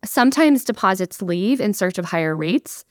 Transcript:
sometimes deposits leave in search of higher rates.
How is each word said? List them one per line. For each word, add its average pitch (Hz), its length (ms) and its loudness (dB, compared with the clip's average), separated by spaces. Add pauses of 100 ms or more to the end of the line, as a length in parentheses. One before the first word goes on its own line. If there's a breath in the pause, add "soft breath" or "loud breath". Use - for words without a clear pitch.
sometimes 269 600 4
deposits 190 600 -2
leave 190 360 0
in 208 140 0
search 185 240 -2
of 180 80 -4
higher 160 300 -2
rates. 160 560 -4